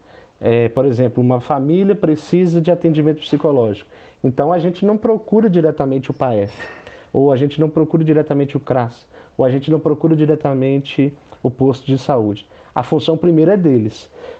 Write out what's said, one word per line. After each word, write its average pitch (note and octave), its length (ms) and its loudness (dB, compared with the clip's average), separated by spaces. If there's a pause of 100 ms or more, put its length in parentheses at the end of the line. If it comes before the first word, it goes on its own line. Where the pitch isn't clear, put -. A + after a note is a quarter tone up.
(400)
é, A#2 300 2
por C3 160 0
exemplo, B2 380 0
uma B2 180 2
família D#3+ 540 0
precisa E3+ 640 0
de E3+ 100 0
atendimento D#3 480 0
psicológico, C3+ 720 -2 (340)
então D3 300 0
a F3+ 60 0
gente F3 260 -2
não G#3 120 2
procura A3 520 0
diretamente D3+ 600 0
o - 20 -8
paef, A2 400 -2 (580)
ou C#3 200 2
a C3 40 2
gente C#3+ 240 0
não D#3 100 2
procura D#3 340 0
diretamente D3 520 0
o C3+ 40 -4
cras, B2 480 -4 (300)
ou C3+ 80 2
a C3 40 2
gente C#3 220 -2
não D#3 80 2
procura D#3+ 360 0
diretamente C#3 1000 0 (240)
o B2 80 -2
posto C3 360 0
de C3+ 120 0
saúde. A2 500 -2 (280)
A B2+ 80 0
função D#3 340 0
primeira E3 360 4
é G#3+ 40 2
deles. B2+ 520 0 (300)